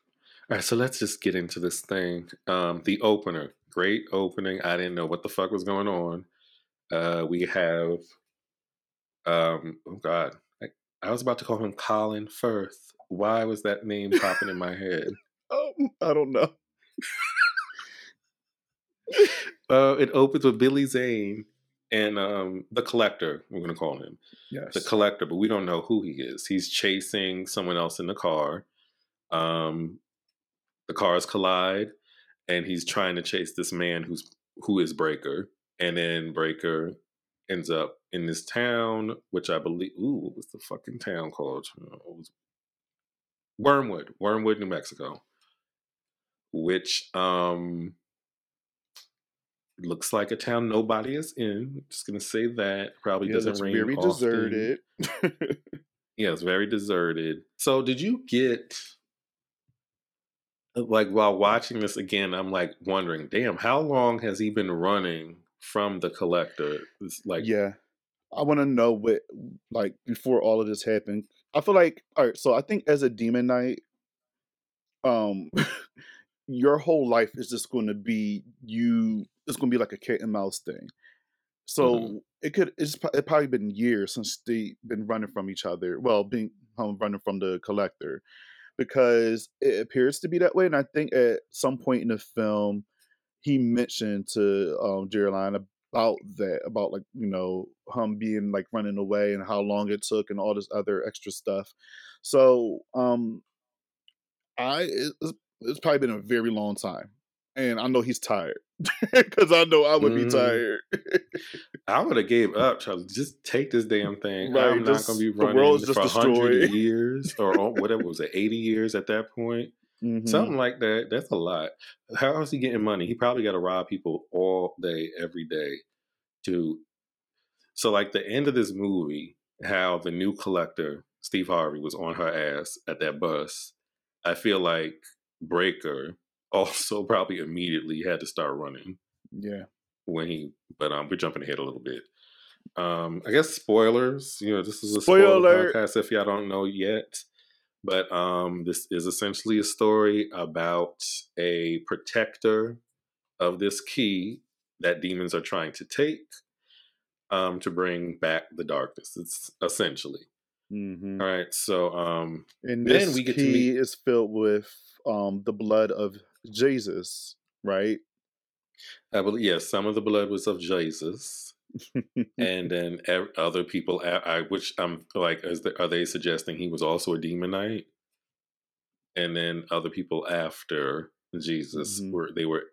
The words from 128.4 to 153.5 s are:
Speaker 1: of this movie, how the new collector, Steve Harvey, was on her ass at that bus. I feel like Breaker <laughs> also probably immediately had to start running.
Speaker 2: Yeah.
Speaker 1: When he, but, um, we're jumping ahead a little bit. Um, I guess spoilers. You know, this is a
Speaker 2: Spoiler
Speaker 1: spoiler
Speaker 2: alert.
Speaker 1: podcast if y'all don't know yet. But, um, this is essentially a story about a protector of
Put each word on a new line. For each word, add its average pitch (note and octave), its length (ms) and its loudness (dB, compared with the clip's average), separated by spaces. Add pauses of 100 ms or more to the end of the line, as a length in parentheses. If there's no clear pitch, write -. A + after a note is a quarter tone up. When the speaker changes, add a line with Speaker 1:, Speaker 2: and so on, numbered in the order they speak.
Speaker 1:
of C3+ 80 2
this G#2 180 2
movie, F2 640 -2 (280)
how F#2 340 0
the E2+ 140 -6
new F#2 240 0
collector, E2 680 -4 (180)
Steve F#2 260 -4
Harvey, D#2 320 0
was D2+ 160 -6
on E2 180 -4
her E2 180 -2 (280)
ass - 260 -10
at D#2+ 140 -6
that D2+ 180 -2
bus. D2+ 540 -4 (520)
I E2+ 100 0
feel G2 260 2
like E2 340 0 (480)
Breaker E2 760 -2 (180)
<laughs> - 180 -20
also - 500 0
probably F#2+ 380 0
immediately D#2+ 680 -4
had F2 140 -2
to D2+ 60 -12
start D2 300 -4
running. D2 420 -12 (340)
Speaker 2:
Yeah. G2+ 320 -10 (420)
Speaker 1:
When E2 220 -4
he, D2+ 240 -8 (260)
but, D2+ 140 -2
um, D2+ 180 -4
we're F#2 60 -4
jumping D2+ 260 -4
ahead C#2+ 160 -6
a C#2 40 -6
little B1 220 -10
bit. B1 160 -8 (760)
Um, E2+ 500 -4
I - 60 -4
guess D#3 180 4
spoilers. A#2+ 880 4
You G#2 160 0
know, F#2 60 0
this G#2+ 200 -8
is G#2+ 140 -2
a G2+ 60 2
Speaker 2:
Spoiler F#3+ 240 10
Speaker 1:
spoiler F#3+ 100 10
Speaker 2:
alert. F3+ 380 8
Speaker 1:
podcast G#2+ 240 0
if - 120 0
y'all G#2 140 2
don't G2+ 240 -2
know G2 160 0
yet. G2 600 -4 (600)
But, F#2 260 2
um, F2+ 540 0
this E2+ 260 -4
is F2 160 -2
essentially G2+ 520 -2
a G#2 60 2
story G#2+ 680 2
about F2 720 -4 (340)
a E2+ 480 0
protector A2 920 -2 (600)
of F2+ 220 0